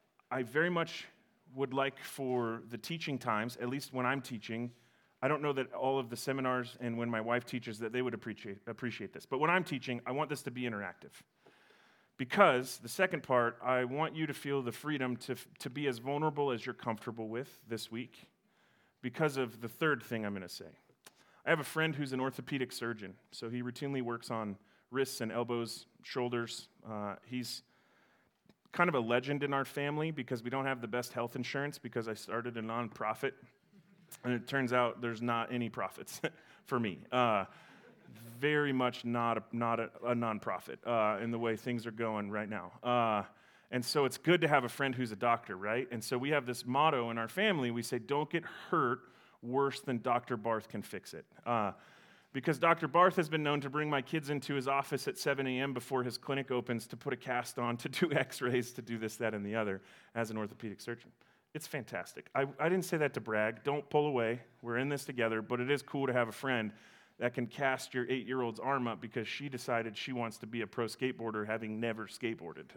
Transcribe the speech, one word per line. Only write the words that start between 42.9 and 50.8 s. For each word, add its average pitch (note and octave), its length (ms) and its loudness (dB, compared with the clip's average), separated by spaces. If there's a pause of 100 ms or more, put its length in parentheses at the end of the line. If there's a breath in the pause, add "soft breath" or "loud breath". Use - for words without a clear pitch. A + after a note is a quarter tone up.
and B2 140 0
so D3 200 4
it's C3 140 0
good E3+ 240 6
to D#3+ 60 6
have C#3+ 160 8
a A#2+ 40 2
friend C3+ 260 0
who's A#2+ 180 -2
a G#2 40 -8
doctor, A#2 400 2
right? A2 340 0
And A#2 120 -4
so B2+ 160 0
we C3+ 120 -2
have C#3+ 140 2
this A#2+ 220 -6
motto C3 440 4
in A#2 80 -2
our A2+ 100 0
family. F3+ 420 2
We A#2 120 -2
say, B2 160 -2
"Don't C#3+ 300 0
get E3+ 160 -2 (260)
hurt B2+ 300 2 (420 loud breath)
worse C3 380 2
than B2+ 180 -2
Doctor A#2+ 380 2
Barth A2 320 0
can G#2 140 -8